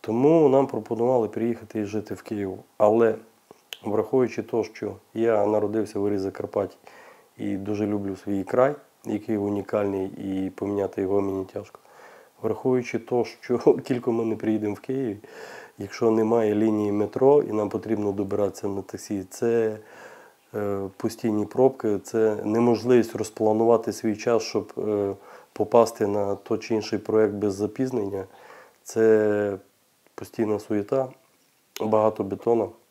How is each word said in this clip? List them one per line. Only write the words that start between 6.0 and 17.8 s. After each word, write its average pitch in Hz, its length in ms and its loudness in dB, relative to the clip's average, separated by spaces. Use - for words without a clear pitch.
в - 20 -4
Закарпатті 95 540 -4
і 101 180 -4
дуже 104 300 -4
люблю 98 300 -4
свій 98 280 -4
край, 127 300 2
який 110 320 -4
унікальний, 101 680 -2
і 95 440 -6
поміняти 101 520 -4
його 98 180 0
мені 95 240 -4
тяжко. - 340 -14
Враховуючи 123 560 0
те, 120 260 -2
що - 340 -4
<laughs> 127 260 4
тільки 123 260 -2
ми 117 140 0
не 113 120 -2
приїдемо 107 380 -2
в - 60 -16
Київ, 131 360 -4
якщо 113 320 0
немає 110 440 4
лінії 107 380 2
метро 131 500 4
і - 100 -4
нам 107 160 0
потрібно 104 440 -2